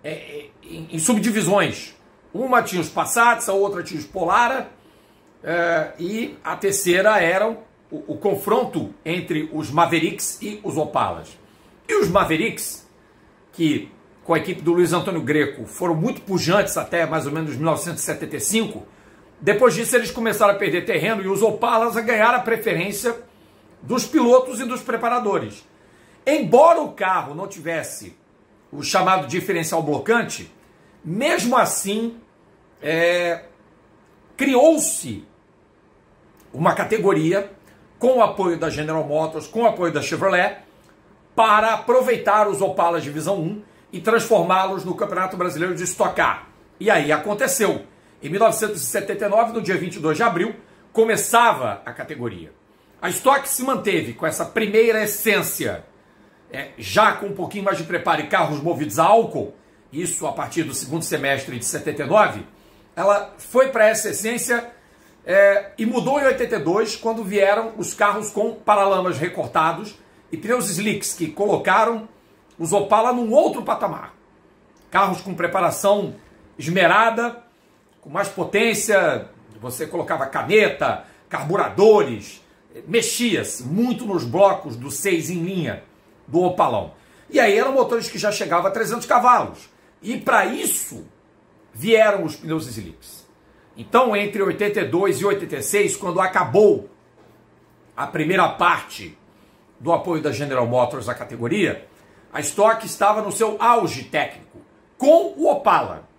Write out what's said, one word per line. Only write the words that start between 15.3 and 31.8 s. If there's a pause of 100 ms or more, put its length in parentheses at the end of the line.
foram
muito
pujantes
até
mais
ou
menos
mil
novecentos
e
setenta
e
cinco, (520)
depois
disso
eles
começaram
a
perder
terreno
e
os
Opalas
a
ganhar
a
preferência (600)
dos
pilotos
e
dos
preparadores. (640)
Embora
o
carro
não
tivesse (520)
o
chamado
diferencial
blocante, (540)
mesmo
assim, (640)